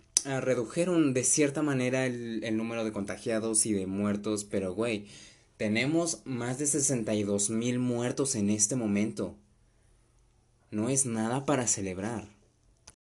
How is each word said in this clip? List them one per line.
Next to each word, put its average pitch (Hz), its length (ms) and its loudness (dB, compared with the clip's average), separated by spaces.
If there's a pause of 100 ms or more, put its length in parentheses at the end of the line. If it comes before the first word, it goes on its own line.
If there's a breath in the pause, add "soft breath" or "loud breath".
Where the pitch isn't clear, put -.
(240)
ah, 135 160 0
redujeron 135 720 4
de 123 80 4
cierta 147 400 2
manera 131 420 2
el, 120 380 -4
el 110 140 -2
número 113 280 -2
de 110 60 -2
contagiados 107 720 -2
y 113 80 0
de 95 140 0
muertos, 104 560 -2
pero, 95 320 -4
güey, 104 320 -2 (500 loud breath)
tenemos 135 680 0
más 127 340 -4
de 147 80 -2
sesenta 127 480 0
y 107 80 2
dos 101 260 0
mil 120 300 0
muertos 123 560 0
en 101 160 2
este 107 240 2
momento. 104 640 -2 (1400)
No 107 160 0
es 135 180 2
nada 117 400 -2
para 127 220 2
celebrar. 98 580 -4 (760)